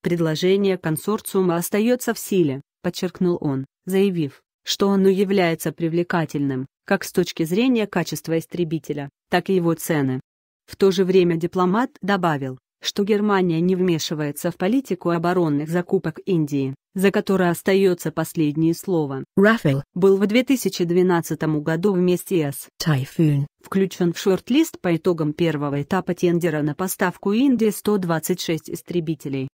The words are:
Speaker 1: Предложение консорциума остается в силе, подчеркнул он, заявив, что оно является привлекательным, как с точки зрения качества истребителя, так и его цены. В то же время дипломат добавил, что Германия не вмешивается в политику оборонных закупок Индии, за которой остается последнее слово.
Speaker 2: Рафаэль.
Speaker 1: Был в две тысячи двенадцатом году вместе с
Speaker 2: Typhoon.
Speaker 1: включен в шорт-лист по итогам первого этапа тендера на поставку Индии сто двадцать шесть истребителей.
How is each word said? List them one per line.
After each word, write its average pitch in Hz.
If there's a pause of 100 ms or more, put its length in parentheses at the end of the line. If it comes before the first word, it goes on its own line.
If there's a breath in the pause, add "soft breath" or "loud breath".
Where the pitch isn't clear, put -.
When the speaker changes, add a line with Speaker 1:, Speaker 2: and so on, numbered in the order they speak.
Speaker 1:
Предложение 180
консорциума 180
остается 220
в -
силе, 147 (200)
подчеркнул 175
он, 135 (180)
заявив, 180 (240)
что -
оно 196
является 180
привлекательным, 160 (200)
как -
с -
точки 175
зрения 220
качества 165
истребителя, 156 (180)
так 180
и 190
его 170
цены. 135 (460)
В -
то 196
же 185
время 180
дипломат 180 (100)
добавил, 160 (220)
что -
Германия 196
не 185
вмешивается 165
в -
политику 190
оборонных 165
закупок 175
Индии, 143 (180)
за 190
которой 190
остается 180
последнее 160
слово. 147 (120)
Speaker 2:
Рафаэль. 190 (120)
Speaker 1:
Был 196
в 196
две 247
тысячи 196
двенадцатом 165
году 160
вместе 180
с - (120)
Speaker 2:
Typhoon. 143 (180)
Speaker 1:
включен 185
в -
шорт-лист 240
по 175
итогам 160
первого 147
этапа 180
тендера 170
на 147
поставку 185
Индии 226
сто 208
двадцать 170
шесть -
истребителей. 151